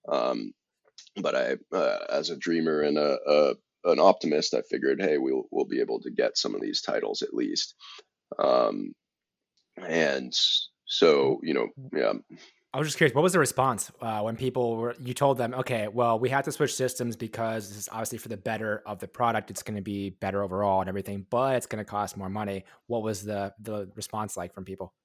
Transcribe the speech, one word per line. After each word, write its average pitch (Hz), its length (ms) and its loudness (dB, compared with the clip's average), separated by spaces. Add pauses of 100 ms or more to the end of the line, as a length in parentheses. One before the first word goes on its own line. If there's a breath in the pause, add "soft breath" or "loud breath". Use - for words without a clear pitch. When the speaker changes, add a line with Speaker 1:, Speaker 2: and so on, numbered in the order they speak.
(120)
Speaker 1:
Um, 60 420 -2 (680)
but - 140 0
I, 65 220 0 (180)
uh, 60 240 2 (100)
as 80 220 -2
a 80 60 -6
dreamer 80 440 2
and 76 160 2
a, 73 200 4 (100)
a, 73 280 6 (360)
an 78 80 6
optimist, 80 560 6
I 58 60 2
figured, - 380 0
"Hey, 76 200 4
we'll, 65 320 0
we'll - 140 0
be 60 160 0
able 57 200 -2
to - 100 -8
get - 260 0
some 50 180 -2
of 50 60 -4
these 50 200 -2
titles - 400 -2
at - 120 -6
least." - 420 -2 (640 loud breath)
Um, 52 540 2 (840)
and 73 560 -2 (520)
so, 69 580 4
you 78 100 -2
know, 58 140 0 (280)
yeah. 55 180 2 (600 loud breath)
Speaker 2:
I 123 40 -4
was 151 120 0
just - 80 -6
curious, 135 180 4
what 151 80 4
was 180 80 4
the 180 80 4
response, 131 500 2 (120)
uh, 110 180 -2
when 113 160 -2
people 120 400 0
were, 120 240 -4
you 123 140 -8
told 139 240 4
them, 123 160 -2
"Okay, 123 340 -2
well, 113 320 2
we 123 80 2
have 135 160 2
to 151 80 -4
switch 135 240 -2
systems 120 400 -2
because 113 540 -6
this 104 80 -14
is 101 120 -12
obviously 110 280 -6
for - 100 -14
the 113 80 -8
better 107 500 -4
of 104 140 -8
the 101 80 -10
product. 113 420 0
It's - 140 -10
gonna 104 180 -6
be 101 280 -4
better 98 340 -2
overall 95 380 2
and 95 80 -2
everything, 98 400 -6
but 131 260 2
it's 117 120 -2
gonna 107 180 -6
cost 104 320 -4
more 95 100 -8
money." 98 380 -6 (220 soft breath)
What 117 140 -2
was 107 220 -4
the, 101 380 -4
the 104 340 -8
response 107 400 -6
like 90 180 -8
from 92 120 -14
people? 92 280 -12 (120)